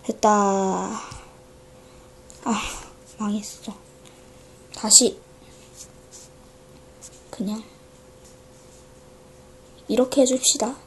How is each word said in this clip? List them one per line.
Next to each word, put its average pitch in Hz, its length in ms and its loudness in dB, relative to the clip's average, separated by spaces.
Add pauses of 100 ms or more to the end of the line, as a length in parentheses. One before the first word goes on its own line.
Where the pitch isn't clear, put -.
됐다. - 260 2 (2250)
아, 220 180 -2 (560)
망했어. 208 560 -8 (1000)
다시 220 420 4 (2000)
그냥 214 340 -8 (2250)
이렇게 254 340 2
해줍시다. 254 540 2 (120)